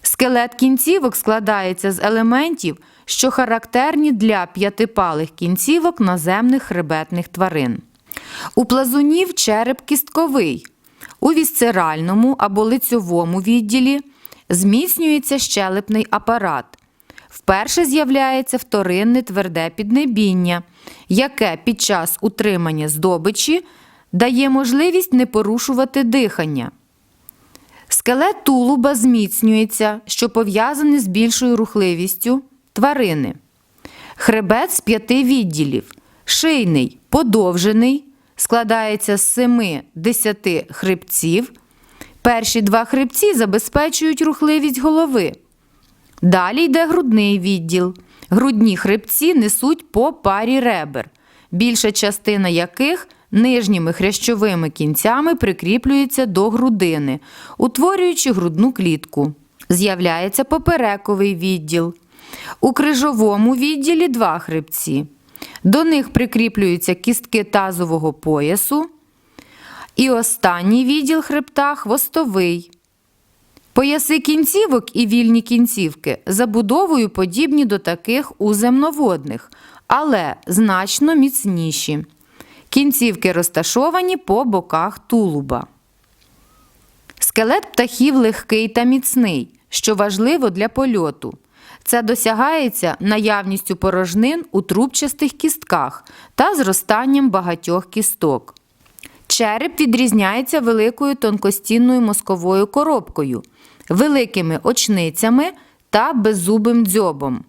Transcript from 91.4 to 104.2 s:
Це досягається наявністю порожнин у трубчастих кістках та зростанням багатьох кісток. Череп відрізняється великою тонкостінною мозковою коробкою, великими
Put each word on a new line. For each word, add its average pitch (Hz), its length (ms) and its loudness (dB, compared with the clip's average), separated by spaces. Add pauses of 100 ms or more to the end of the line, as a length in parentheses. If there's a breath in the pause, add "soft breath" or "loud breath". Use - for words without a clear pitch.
Це 240 180 0
досягається 226 1000 0
наявністю 202 760 0
порожнин 190 760 0
у 196 100 0
трубчастих 262 680 -2
кістках - 760 -4 (300 loud breath)
та 359 200 2
зростанням 254 720 2
багатьох 175 600 -2
кісток. - 640 -4 (720 loud breath)
Череп 233 520 -2
відрізняється 240 800 2
великою 233 560 0
тонкостінною 233 840 2
мозковою 196 680 0
коробкою, 202 760 -2 (460 soft breath)
великими 208 720 0